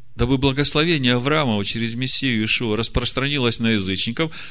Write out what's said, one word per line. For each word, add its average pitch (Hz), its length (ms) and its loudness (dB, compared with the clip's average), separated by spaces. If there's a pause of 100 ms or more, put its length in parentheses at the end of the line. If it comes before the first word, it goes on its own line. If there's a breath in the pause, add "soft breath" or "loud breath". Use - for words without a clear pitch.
(140)
Дабы 123 240 2
благословение 139 760 2
Авраамова 123 500 2
через 113 300 -4
Мессию 127 460 -2
Иешуа 110 360 0
распространилось 123 840 0
на 113 120 2
язычников, 110 600 0 (200 loud breath)